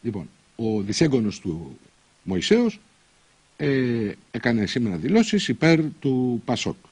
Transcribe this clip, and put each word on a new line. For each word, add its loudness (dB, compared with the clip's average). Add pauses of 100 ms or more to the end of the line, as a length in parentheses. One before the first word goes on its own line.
Λοιπόν, -8 (280)
ο -2
δυσέγγονος 0
του -8 (440)
Μωυσέως, 2 (760)
ε, 0 (180)
έκανε 0
σήμερα -2
δηλώσεις 0
υπέρ 4 (200)
του 0
πασόκ. -2 (160)